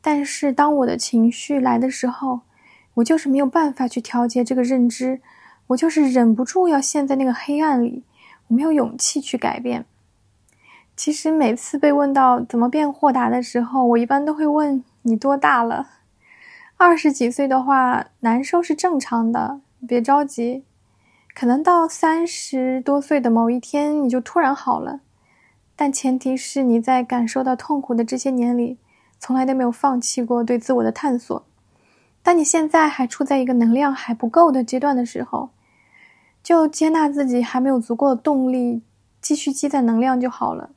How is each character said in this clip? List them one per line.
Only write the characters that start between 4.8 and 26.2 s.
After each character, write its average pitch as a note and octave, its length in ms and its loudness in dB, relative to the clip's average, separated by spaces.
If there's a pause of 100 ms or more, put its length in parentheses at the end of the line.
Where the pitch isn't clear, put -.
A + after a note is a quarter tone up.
知， B3+ 320 -4 (480)
我 B3+ 80 2
就 D#4+ 140 0
是 D#4 140 2
忍 B3 280 4
不 A#3+ 120 0
住 F#4 240 0
要 D4 120 2
陷 C#4+ 280 -2
在 C#4 80 0
那 C4+ 80 0
个 B3 100 0
黑 C#4+ 260 -4
暗 C#4+ 220 2
里， B3 220 -4 (420)
我 A3+ 80 0
没 C4 80 2
有 D#4+ 80 0
勇 C4 260 0
气 - 240 -4
去 - 160 -8
改 - 220 -4
变。” A#3+ 260 -6 (1120)
其 - 160 -4
实 D#4 200 -2
每 B3+ 240 2
次 - 200 -10
被 C#4+ 160 2
问 C#4+ 220 2
到 B3+ 260 4
怎 A#3+ 160 -6
么 A#3+ 120 2
变 D4 220 0
豁 C#4+ 220 2
达 B3 160 0
的 B3 140 0
时 A#3+ 180 -4
候， B3 240 0
我 A#3 140 4
一 A#3+ 80 0
般 C#4 180 0
都 D4+ 80 -2
会 D4+ 140 -2
问 D4 380 0 (180)
，“你 A3+ 140 0
多 C#4 200 0
大 B3+ 280 2
了？” A#3 240 -6 (920)
二 F4 180 8
十 D#4 140 2
几 B3 180 0
岁 C#4 200 -2
的 C4 120 2
话， B3+ 460 0 (140)
难 A#3+ 240 0
受 F4 180 0
是 D#4+ 140 -2
正 E4 240 0
常 A#3 320 -2
的， C#4 280 -4 (280)
别 A#3+ 120 0
着 C#4 240 2
急。 B3+ 380 -6 (720)
可 - 100 -8
能 B3 180 2
到 E4+ 260 4
三 E4 360 0
十 C4 560 -4
多 C#4+ 200 0
岁 C#4+ 200 0
的 A#3+ 80 -2
某 A3+ 220 2
一 B3 80 -2
天， D4 460 -2
你 B3+ 40 0
就 B3 120 0
突 - 180 -4
然 C#4+ 160 2
好 - 240 -4
了。 C4+ 220 -10 (760)
但 C#4+ 180 -2
前 C4 240 -2
提 C4 200 -2